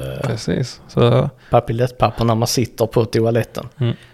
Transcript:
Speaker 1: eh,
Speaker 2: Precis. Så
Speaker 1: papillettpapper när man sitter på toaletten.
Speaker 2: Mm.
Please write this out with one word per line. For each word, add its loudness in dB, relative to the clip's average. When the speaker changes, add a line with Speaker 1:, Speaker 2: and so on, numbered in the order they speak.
Speaker 1:
eh, -4
Speaker 2:
Precis. -4
Så 2
Speaker 1:
papillettpapper 0
när 4
man 0
sitter -2
på 2
toaletten. -2
Speaker 2:
Mm. 0